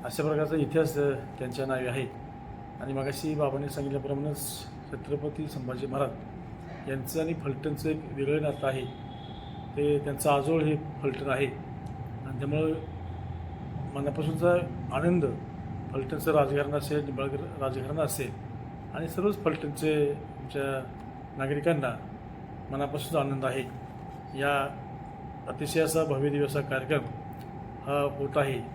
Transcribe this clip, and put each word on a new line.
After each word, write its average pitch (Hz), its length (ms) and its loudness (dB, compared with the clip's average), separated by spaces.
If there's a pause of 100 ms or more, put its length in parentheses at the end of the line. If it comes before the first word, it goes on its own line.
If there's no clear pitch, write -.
अशा 123 180 -2
प्रकारचा 151 340 4
इतिहास, 156 420 4
अ, 143 120 6 (280)
त्यांच्या 127 280 -2
नावे 127 220 2
आहे. 127 180 0 (760)
आणि 135 120 -4
मगाशी 139 420 0
बाबांनी 143 340 2
सांगितल्याप्रमाणेच 139 680 0 (540)
छत्रपती 147 560 -2
संभाजी 127 380 -4
महाराज 131 240 2 (760)
यांचं 135 320 0
आणि 160 140 2
फलटणचं 147 540 -2
एक 156 120 2 (120)
वेगळं 143 300 2
नातं 139 240 0
आहे. 131 400 -2 (720)
ते, 147 220 6
त्यांचं 147 320 4
आजोळ 147 320 6
हे 151 140 6
फलटण 139 540 -2
आहे 135 160 4 (800)
आणि - 120 -4
त्यामुळं 151 340 2 (1200)
मनापासूनचा 156 600 2 (380)
आनंद 165 320 6 (680)
फलटणचं 147 400 0
राजकारण 143 400 6
असेल, 147 320 0
निंबाळकर 135 320 -2 (240)
राजकारण 135 380 0
असेल 135 320 0 (640)
आणि 165 140 -2
सर्वच 190 360 2
फलटणचे 147 680 2
आमच्या 139 720 -4 (540)
नागरिकांना 139 580 2 (760)
मनापासूनचा 143 500 0
आनंद 135 240 0
आहे. 131 160 2 (800)
या 143 340 2 (720)
अतिशय 151 320 2
असा 160 240 6
भव्य 143 240 4
दिवस 143 280 2
हा 139 60 2
कार्यक्रम 135 380 2 (840)
हा 143 320 2
होत 139 180 0
आहे. 135 260 4 (120)